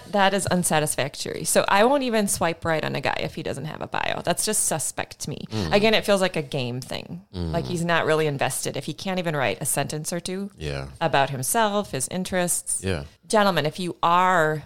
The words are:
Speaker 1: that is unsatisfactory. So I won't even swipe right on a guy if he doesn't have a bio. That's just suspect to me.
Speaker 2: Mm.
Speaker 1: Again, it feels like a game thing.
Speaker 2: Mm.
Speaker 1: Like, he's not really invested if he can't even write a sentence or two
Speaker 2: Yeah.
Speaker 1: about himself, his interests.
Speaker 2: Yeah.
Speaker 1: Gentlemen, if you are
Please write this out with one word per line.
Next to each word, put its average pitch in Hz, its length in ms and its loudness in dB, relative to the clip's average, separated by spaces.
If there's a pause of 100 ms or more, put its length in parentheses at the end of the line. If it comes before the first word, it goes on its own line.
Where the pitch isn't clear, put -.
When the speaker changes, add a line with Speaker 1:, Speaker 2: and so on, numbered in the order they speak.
(120)
Speaker 1:
that 196 220 4
is 196 140 0
unsatisfactory. 156 960 0
So - 240 4
I 202 160 6
won't 269 180 4
even 220 260 0
swipe 170 380 -2
right 156 180 0
on 135 100 -2
a 143 60 -2
guy - 200 0
if - 160 -6
he 156 60 -8
doesn't - 220 -6
have - 160 -8
a - 60 -8
bio. - 360 -2
That's - 220 0
just 214 200 0
suspect - 560 -4
to - 100 -8
me. - 200 -10
Speaker 2:
Mm. 107 220 -2
Speaker 1:
Again, 214 220 4
it 180 100 4
feels 202 160 4
like 185 160 0
a 160 60 -2
game 127 400 -4
thing. - 400 -10 (120)
Speaker 2:
Mm. 87 180 -2
Speaker 1:
Like, 170 120 0
he's 170 200 -2
not 170 200 2
really 156 220 4
invested 139 500 -2
if 135 80 -6
he 160 80 -6
can't 185 260 -4
even 170 160 -2
write 123 280 0
a - 20 -6
sentence 151 480 -4
or 170 80 -4
two 196 380 -8
Speaker 2:
Yeah. 139 300 -4 (120)
Speaker 1:
about 139 300 2
himself, 202 640 0
his 131 160 -4
interests. - 760 -2
Speaker 2:
Yeah. 87 200 -2 (220)
Speaker 1:
Gentlemen, 190 380 4
if 156 160 -4
you 175 220 -4
are 170 640 4